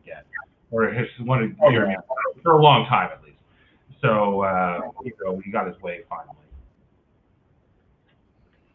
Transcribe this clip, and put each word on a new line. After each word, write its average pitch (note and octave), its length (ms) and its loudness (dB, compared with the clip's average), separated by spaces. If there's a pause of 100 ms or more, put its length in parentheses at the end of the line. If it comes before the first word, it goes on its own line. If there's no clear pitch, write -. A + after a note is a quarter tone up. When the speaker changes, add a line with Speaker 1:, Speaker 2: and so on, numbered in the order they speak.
Speaker 1:
get, E2 220 -18 (440)
or A2+ 220 0
has A#2 140 -4 (140)
wanted A#2 420 -2
Speaker 2:
Oh, - 100 6
Speaker 1:
Jeremy G#2 200 2
Speaker 2:
yeah. F#2+ 80 -4
Speaker 1:
out - 420 -8
for E3 100 4
a D#3 100 6
long C3+ 240 6
time G2 280 0
at - 100 -20
least. - 140 -20 (640)
So, G#2 400 2
uh, F2+ 380 -2 (220)
you A#2+ 100 -12 (120)
know, F#2+ 180 -6
he G2 80 -14
got G#2 160 -4
his F2 140 -14
way F2 200 -10 (100)
finally. E2 260 -14 (2500)